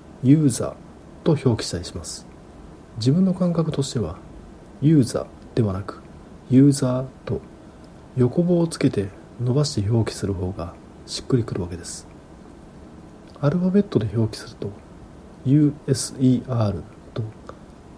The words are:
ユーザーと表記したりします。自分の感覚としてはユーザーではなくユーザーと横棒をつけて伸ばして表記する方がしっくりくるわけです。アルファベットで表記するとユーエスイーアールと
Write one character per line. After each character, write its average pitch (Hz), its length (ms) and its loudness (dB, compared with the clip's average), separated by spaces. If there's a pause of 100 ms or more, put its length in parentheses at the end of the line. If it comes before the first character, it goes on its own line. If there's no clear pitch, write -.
(240)
ユ 147 220 6
ー 135 40 4
ザ - 200 -2
ー - 40 -10 (500)
と 170 80 2
表 127 300 2
記 - 60 -8
し - 40 -8
た 82 60 -6
り 87 80 -8
し - 100 -14
ま 82 80 -12
す。 - 220 -14 (720)
自 117 140 2
分 180 120 4
の 185 100 2
感 175 200 0
覚 160 180 0
と 139 120 -4
し - 100 -8
て 123 60 -4
は 90 180 -6 (640)
ユ 151 180 6
ー 117 40 6
ザ - 180 -2
ー - 40 -10 (300)
で 135 60 2
は 98 120 0
な 92 80 -6
く - 200 -14 (480)
ユ 135 200 8
ー - 20 8
ザ 127 300 -2
ー 135 40 -10 (200)
と - 140 -6 (800)
横 123 260 2
棒 175 160 2
を 170 80 2
つ 165 100 -10
け 139 120 2
て 101 200 -2 (300)
伸 123 140 -2
ば 147 100 2
し 131 180 -2
て 98 80 -2
表 113 220 0
記 - 60 -12
す - 100 -6
る 98 60 -4
方 92 180 -6
が 85 220 -10 (320)
し - 160 -10
っ - 20 -20
く - 140 2
り 113 60 0
く - 100 -8
る - 80 -4
わ 87 60 -6
け 87 100 -10
で 85 80 -16
す。 - 220 -14 (1300)
ア 143 100 2
ル 180 100 0
フ 180 80 0
ァ 185 40 2
ベ 202 100 4
ッ - 20 -10
ト - 160 -2
で 113 160 0
表 110 180 0
記 - 60 -14
す - 100 -16
る - 60 -18
と - 280 -12 (640)
ユ 143 280 4 (140)
ー 143 40 -2
エ - 20 2
ス - 260 -4
イ 127 280 4
ー 127 60 -4
ア 110 160 0
ー - 20 0
ル 82 120 -8 (300)
と 120 80 -6 (760)